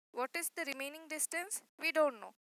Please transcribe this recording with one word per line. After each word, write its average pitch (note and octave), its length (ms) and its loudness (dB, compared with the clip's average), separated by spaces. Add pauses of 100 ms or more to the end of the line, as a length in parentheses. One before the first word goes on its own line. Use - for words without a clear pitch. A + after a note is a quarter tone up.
(120)
What B3 260 -2
is E4 180 -2
the E4+ 80 0
remaining C#4 460 -6
distance? D#4+ 520 -2 (180)
We D#4+ 100 2
don't D4 300 6
know. G3 220 -12